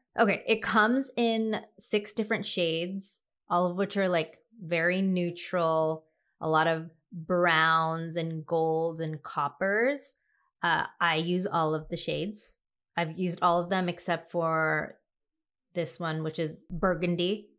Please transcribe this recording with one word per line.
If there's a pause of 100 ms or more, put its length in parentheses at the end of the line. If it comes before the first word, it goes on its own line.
(200)
Okay,
it
comes
in (180)
six
different
shades, (280)
all
of
which
are,
like, (220)
very
neutral, (340)
a
lot
of (240)
browns
and
golds
and
coppers. (440)
Uh, (120)
I
use
all
of
the
shades. (380)
I've
used
all
of
them
except
for (760)
this
one,
which
is
Burgundy.